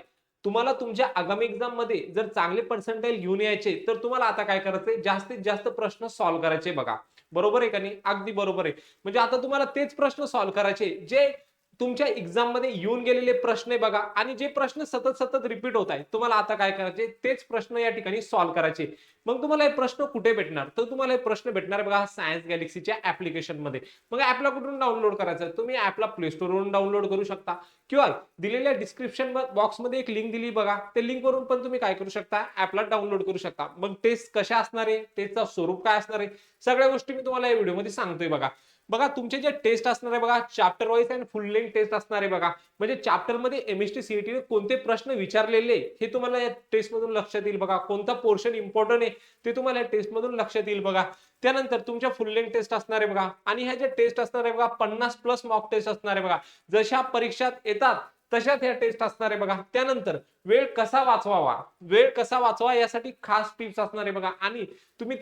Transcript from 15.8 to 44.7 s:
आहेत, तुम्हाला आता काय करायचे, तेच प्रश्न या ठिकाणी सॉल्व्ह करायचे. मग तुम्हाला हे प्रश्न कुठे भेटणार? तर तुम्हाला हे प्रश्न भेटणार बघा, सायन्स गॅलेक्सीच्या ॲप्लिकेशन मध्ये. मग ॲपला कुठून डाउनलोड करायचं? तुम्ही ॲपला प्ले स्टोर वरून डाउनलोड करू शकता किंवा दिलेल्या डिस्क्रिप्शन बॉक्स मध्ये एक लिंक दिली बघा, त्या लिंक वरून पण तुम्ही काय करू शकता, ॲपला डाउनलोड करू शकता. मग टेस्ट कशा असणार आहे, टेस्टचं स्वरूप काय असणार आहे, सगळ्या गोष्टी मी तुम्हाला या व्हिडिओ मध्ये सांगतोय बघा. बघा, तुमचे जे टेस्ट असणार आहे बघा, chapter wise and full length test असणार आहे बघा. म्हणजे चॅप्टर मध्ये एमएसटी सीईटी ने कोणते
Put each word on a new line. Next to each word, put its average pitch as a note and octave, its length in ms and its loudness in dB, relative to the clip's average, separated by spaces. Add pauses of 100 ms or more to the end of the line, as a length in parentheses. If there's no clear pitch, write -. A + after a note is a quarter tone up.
आहेत, C#3+ 220 -4
तुम्हाला A3+ 220 2
आता G#3+ 200 2
काय G3 160 2
करायचे, F#3+ 360 -4 (180)
तेच B3+ 200 0
प्रश्न A#3 320 -4
या A#3 140 2
ठिकाणी G#3+ 320 -4
सॉल्व्ह E3+ 320 2
करायचे. D#3+ 320 0 (400)
मग B3 160 0
तुम्हाला D4 220 4
हे D4 60 6
प्रश्न C4+ 340 -2
कुठे A3+ 280 0
भेटणार? D#3 440 -2
तर A#3 80 0
तुम्हाला C4 280 -2
हे B3 60 2
प्रश्न A#3 320 -2
भेटणार F#3+ 320 -2
बघा, G3+ 240 2
सायन्स E3 400 -6
गॅलेक्सीच्या E3+ 480 -4 (100)
ॲप्लिकेशन E3 540 -4
मध्ये. C3+ 220 -6 (320)
मग B3 80 -2
ॲपला C4 280 2
कुठून C4+ 300 -4
डाउनलोड A3 360 2
करायचं? E3+ 420 -4
तुम्ही B3 200 -2
ॲपला G#3+ 300 0
प्ले F3 240 -4
स्टोर F3+ 200 -4
वरून G3 220 0
डाउनलोड G3+ 340 2
करू G3 180 0
शकता F#3+ 300 -6 (360)
किंवा C4+ 180 6 (300)
दिलेल्या B3 340 0
डिस्क्रिप्शन B3 600 -4 (220)
बॉक्स G#3+ 260 2
मध्ये B3 180 -2
एक B3+ 120 -4
लिंक A3 220 -2
दिली A#3 180 -4
बघा, G3+ 260 2 (180)
त्या A#3+ 80 2
लिंक B3+ 220 -4
वरून C4 200 2
पण B3+ 200 0
तुम्ही B3 160 -2
काय G3 140 2
करू F#3+ 140 -6
शकता, G#3 360 -4 (120)
ॲपला F#3+ 260 0
डाउनलोड G#3 400 0
करू F#3 160 -2
शकता. D3+ 380 -6
मग F#3+ 260 -4
टेस्ट A#3 360 0
कशा A3+ 200 2
असणार A3+ 280 -2
आहे, A3 160 0 (140)
टेस्टचं G3+ 280 -2
स्वरूप F3+ 400 -2
काय G#3+ 140 4
असणार G#3+ 220 -4
आहे, G3+ 80 -4 (360)
सगळ्या B3+ 240 6
गोष्टी C4+ 260 -2
मी C4 100 -6
तुम्हाला B3 240 0
या A#3+ 60 6
व्हिडिओ F#3+ 200 2
मध्ये G3+ 180 -4
सांगतोय E3+ 360 -4
बघा. C3+ 200 0 (400)
बघा, A#3 200 2
तुमचे C4 300 -4
जे C#4 120 2 (140)
टेस्ट A3+ 240 4
असणार A#3+ 240 -2
आहे A#3+ 80 2
बघा, A#3 180 4 (140)
chapter G#3 360 2
wise A#3 240 4
and B3 100 -4 (120)
full G#3+ 180 -4
length A3 240 0
test G#3+ 180 2
असणार G#3 280 -2
आहे G3 80 0
बघा. E3+ 200 2 (280)
म्हणजे A3+ 180 -2
चॅप्टर A3+ 400 0
मध्ये B3 300 -2
एमएसटी G3+ 360 -4
सीईटी G#3 300 -4
ने B3+ 80 -2
कोणते A3 360 0